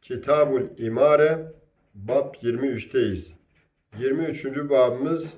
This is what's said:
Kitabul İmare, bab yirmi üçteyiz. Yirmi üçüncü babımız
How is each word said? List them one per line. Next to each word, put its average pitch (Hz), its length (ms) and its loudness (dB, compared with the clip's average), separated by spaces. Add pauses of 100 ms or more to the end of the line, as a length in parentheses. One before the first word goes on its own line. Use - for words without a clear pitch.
Kitabul 135 600 0 (160)
İmare, 147 720 2 (420)
bab 127 460 -2
yirmi 120 280 -2
üçteyiz. 110 640 -4 (680)
Yirmi 135 260 -2
üçüncü 143 460 -6
babımız 156 680 2